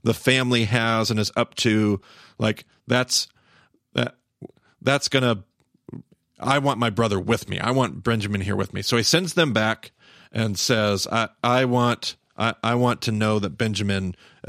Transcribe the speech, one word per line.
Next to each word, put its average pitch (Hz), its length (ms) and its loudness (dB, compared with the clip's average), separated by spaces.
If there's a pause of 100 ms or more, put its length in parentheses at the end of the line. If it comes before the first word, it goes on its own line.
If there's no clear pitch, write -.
the 135 100 2
family 123 520 2
has 113 440 0
and 110 80 0
is 104 200 -2
up - 180 -2
to, 107 460 2 (360)
like, 110 280 -2 (220)
that's, 123 420 0 (640)
that, - 240 -2 (640)
that's 139 260 0
gonna, 120 360 0 (960)
I 139 180 2
want 139 220 0
my 117 100 0
brother 101 300 0
with 107 280 -2
me. 98 120 -6
I 120 120 -2
want 127 320 -2
Benjamin 104 380 -2
here 98 140 -2
with 98 180 -4
me. 98 80 -6
So 117 160 0
he 113 60 2
sends 170 320 0
them 156 180 2
back 110 380 -2 (420)
and 110 240 -2
says, 104 520 0
"I, 113 200 0 (140)
I 127 220 2
want, 120 520 0 (180)
I, 113 280 -2
I 117 120 0
want 123 280 2
to 113 80 -2
know 107 280 0
that 98 120 -2
Benjamin, 98 640 -2 (340)